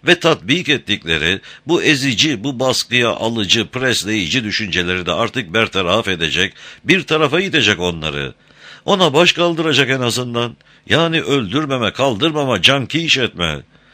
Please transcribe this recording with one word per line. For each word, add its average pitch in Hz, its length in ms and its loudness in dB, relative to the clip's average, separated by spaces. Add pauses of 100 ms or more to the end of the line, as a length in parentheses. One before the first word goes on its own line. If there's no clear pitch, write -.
ve 175 140 4
tatbik 160 480 0
ettikleri 92 720 0 (260)
bu 143 160 2
ezici, 127 600 0
bu 131 160 -6
baskıya 123 500 0
alıcı, 110 560 0
presleyici 110 800 -2
düşünceleri 90 600 -2
de 87 60 0
artık 98 420 -4
bertaraf 101 540 0
edecek, 85 460 -2 (300)
bir 170 180 2
tarafa 156 380 2
itecek 110 400 2
onları. 76 540 -4 (500)
Ona 180 300 2
baş 175 180 4
kaldıracak 160 580 0
en 135 100 0
azından. 120 560 -2 (320)
Yani 160 340 2
öldürmeme, 131 680 0
kaldırmama, 131 720 0
canki 139 380 0
iş 139 180 0
etme. 82 420 -2 (340)